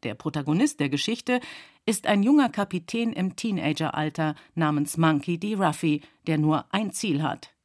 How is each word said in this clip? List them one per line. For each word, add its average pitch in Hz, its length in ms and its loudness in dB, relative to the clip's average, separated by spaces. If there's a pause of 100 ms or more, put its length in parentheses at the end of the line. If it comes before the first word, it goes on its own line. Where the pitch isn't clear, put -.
Der 110 120 -6
Protagonist 156 640 0
der 143 80 2
Geschichte 233 500 -2 (480)
ist - 220 0
ein 202 160 4
junger 269 240 6
Kapitän 208 640 -2
im 185 240 -4
Teenageralter 156 960 -2 (220)
namens 151 400 0
Monkey 160 420 2
D. 208 160 -4
Ruffy, 165 480 0 (240)
der 160 100 2
nur 156 280 2 (100)
ein 202 160 -2
Ziel 156 320 -2
hat - 320 -6 (100)